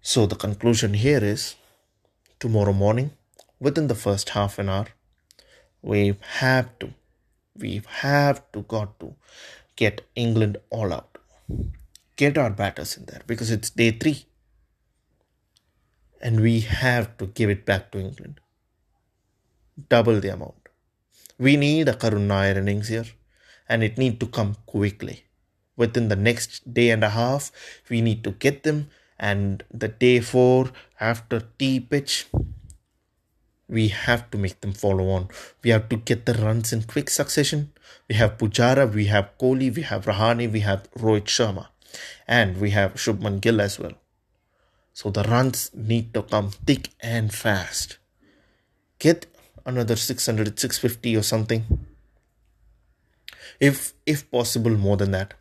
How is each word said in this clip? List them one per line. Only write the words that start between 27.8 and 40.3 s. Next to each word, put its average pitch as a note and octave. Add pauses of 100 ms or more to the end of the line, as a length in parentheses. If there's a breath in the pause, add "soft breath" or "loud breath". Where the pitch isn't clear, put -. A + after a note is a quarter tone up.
we A#2
need A2
to G2+
get C#3
them, D3+ (300 soft breath)
and G2+
the A2
day B2
four B2+ (280 loud breath)
after A2+ (180)
tea C3
pitch, - (1400)
we A2+
have A#2
to G#2
make F#2+
them G2+
follow F#2+
on. F#2+ (340 loud breath)
We A#2
have A2
to B2
get A2+
the A#2+
runs A2
in A2+
quick C#3
succession. D3 (360 soft breath)
We A2
have A2
Pujara, B2
we G#2
have G2+
Kohli, C3
we E3+
have G#2
Rahane, A2+